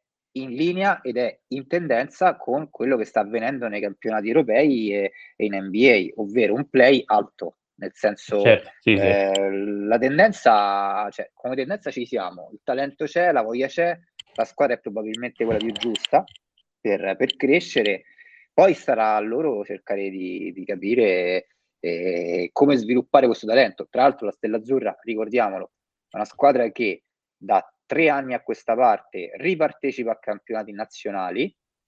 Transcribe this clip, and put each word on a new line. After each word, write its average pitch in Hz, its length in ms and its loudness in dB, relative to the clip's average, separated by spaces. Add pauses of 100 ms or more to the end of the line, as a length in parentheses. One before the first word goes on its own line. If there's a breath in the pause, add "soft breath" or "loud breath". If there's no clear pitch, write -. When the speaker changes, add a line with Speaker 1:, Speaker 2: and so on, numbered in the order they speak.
(320)
Speaker 1:
in 131 180 -10
linea 180 500 -2
ed 120 160 -6
è 123 220 -4 (100)
in 135 180 -8
tendenza 160 680 0
con 143 320 -4
quello 127 300 -2
che 107 80 -4
sta - 140 -2
avvenendo 117 460 -4
nei 104 140 -8
campionati 107 480 -6
europei 123 640 2
e, 98 200 -2 (240 loud breath)
e - 100 -4
in 101 80 -4
N 95 160 -6
B 117 200 4
A, 104 300 2
ovvero 104 320 0
un 139 160 -2
play 131 380 6
alto, 101 500 -2 (200)
nel - 180 -12
senso, 104 480 -2
Speaker 2:
Certo, 104 360 4
sì, 113 200 2
sì. 98 80 2
Speaker 1:
eh, 98 440 2 (360)
la 113 100 2
tendenza, 104 1120 2
cioè, - 220 -12
come 127 220 -8
tendenza 143 360 -6
ci 120 140 -8
siamo, 90 480 -8
il 107 100 -20
talento 139 440 -6
c'è, 170 260 2
la 123 100 2
voglia 123 260 -2
c'è, 170 300 -2 (360)
la 113 100 0
squadra 127 300 0
è - 60 -6
probabilmente 110 680 -6
quella 110 140 0
più 110 120 -4
giusta 120 500 -2 (560)
per, 95 380 -2
per 127 200 -2
crescere, 131 680 0 (480 soft breath)
poi 185 220 6
starà 110 420 0
a 104 40 0
loro 113 440 -2
cercare 98 460 -8
di, 90 420 -8
di 92 140 -12
capire, 92 800 0 (320)
eh, 87 720 -4
come 143 240 4
sviluppare 123 500 2
questo 110 200 -2
talento. 113 440 2
Tra 123 120 0
l'altro 139 240 2
la 98 60 -4
Stella 110 240 -6
Azzurra, 113 460 -2
ricordiamolo, 107 680 -4 (360)
è - 80 -16
una 107 80 -4
squadra 127 460 2
che 101 340 -4 (320)
da 95 260 0 (220)
tre 160 240 2
anni 139 240 -2
a 117 80 -4
questa - 340 -4
parte 110 600 0
ripartecipa 139 800 -2
a - 60 -8
campionati 107 540 -10
nazionali 101 840 -6 (340)